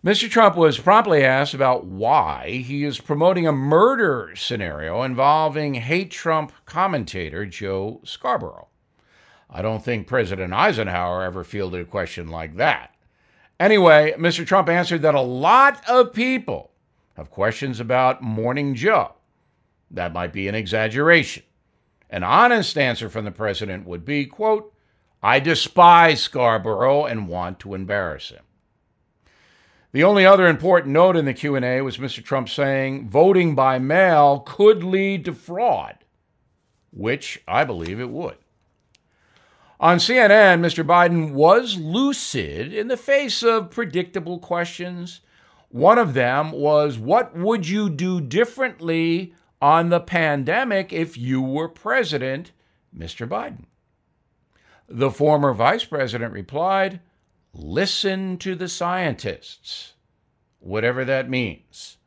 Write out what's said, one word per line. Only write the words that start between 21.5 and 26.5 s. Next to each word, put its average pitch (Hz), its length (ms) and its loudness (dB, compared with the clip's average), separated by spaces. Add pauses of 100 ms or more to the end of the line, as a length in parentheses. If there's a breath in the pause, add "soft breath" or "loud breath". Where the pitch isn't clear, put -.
An 90 140 -8
honest 208 520 2
answer 123 320 -2
from 107 180 -8
the 101 60 -10
president 98 540 -8
would 87 180 -12
be, 143 220 -4
quote, 214 480 -4 (480)
"I 120 180 4
despise 170 840 6
Scarborough 120 840 0